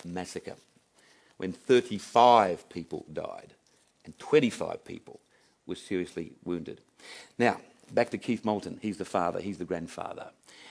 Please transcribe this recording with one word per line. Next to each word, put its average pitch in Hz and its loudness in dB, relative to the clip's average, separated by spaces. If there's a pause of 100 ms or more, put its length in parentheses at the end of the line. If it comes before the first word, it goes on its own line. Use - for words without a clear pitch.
Massacre, 87 -10 (840)
when 95 -6
thirty-five 117 6
people 80 -10
died 76 -10 (500)
and - -18
twenty-five 113 0
people - -16 (460)
were 90 -8
seriously 87 -6 (100)
wounded. 87 -6 (580)
Now, 120 4 (320)
back 117 2
to 110 -4
Keith 110 -4
Moulton. 104 -2
He's 104 -6
the 95 -8
father, 87 -2
he's 92 -8
the 87 -8
grandfather. 87 -8 (420)